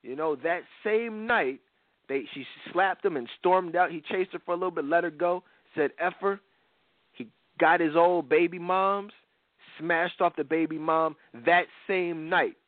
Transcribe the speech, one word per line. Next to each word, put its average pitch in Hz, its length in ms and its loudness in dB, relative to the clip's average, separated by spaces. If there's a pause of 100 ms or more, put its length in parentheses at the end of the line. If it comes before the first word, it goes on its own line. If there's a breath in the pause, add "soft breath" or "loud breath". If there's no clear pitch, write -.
You 123 140 -12
know, 151 200 -2
that 165 260 -4 (220)
same 220 420 -2
night, 165 340 0 (480)
they, 135 160 -4 (100)
she 135 100 -12 (280)
slapped 180 320 0
him 175 120 0
and 120 120 -6 (100)
stormed 180 380 2
out. 180 140 2
He 165 100 -10
chased 185 320 -4
her 170 120 -10
for 175 80 -4
a 175 40 0
little 185 140 -4
bit, 165 140 -4
let 170 200 2
her 165 60 -4
go, 175 340 -2 (320 soft breath)
said, 143 220 0
"F 175 220 -2
her." 196 200 -2 (720)
He 113 160 -14 (300)
got 170 220 4
his 156 140 0
old 170 340 4
baby 170 300 2
moms, 196 540 -2 (680)
smashed 170 420 -2
off 175 160 2
the 151 80 -4
baby 160 340 -2
mom 160 380 0 (300 soft breath)
that 170 180 4 (220)
same 175 420 -4
night. 156 280 0 (120)